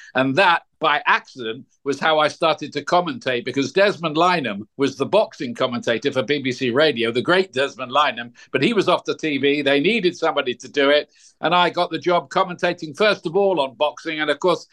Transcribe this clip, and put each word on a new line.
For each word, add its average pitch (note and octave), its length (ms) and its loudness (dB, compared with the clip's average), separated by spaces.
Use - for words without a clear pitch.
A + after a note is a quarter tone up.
And C3 200 0
that, F3 260 4
by D3 280 0
accident, C3 580 -4
was C#3 140 -2
how D#3+ 200 2
I D3+ 100 4
started D3+ 440 -2
to C#3+ 120 -8
commentate, C3 600 -2
because C#3 280 -4
Desmond F3+ 440 0
Lynam D3+ 500 0
was C3+ 200 -2
the C3 100 -2
boxing C#3+ 480 0
commentator A#2+ 580 -2
for B2+ 100 0
B C#3 200 -2
B B2+ 100 -2
C B2 180 -4
Radio, A#2 400 2
the A#2 120 -2
great F#3 300 0
Desmond B2+ 400 -4
Lynam. A#2+ 400 -2
But B2+ 120 -2
he A3+ 120 2
was E3+ 140 0
off E3 160 2
the D3+ 120 -4
T D3+ 220 -2
V. C#3+ 240 0
They C#3 180 2
needed F3+ 360 0
somebody C#3+ 400 -2
to C3 120 -18
do C#3 220 2
it. D3 200 2
And D#3+ 140 0
I F3 160 4
got E3+ 200 -2
the D#3+ 80 -6
job F3 300 0
commentating, F3 680 -4
first G3+ 320 0
of D#3+ 100 -4
all, G3 240 2
on C3 140 -4
boxing. D3+ 460 -4
And, D3+ 80 -2
of C#3+ 120 -2
course, F3 320 0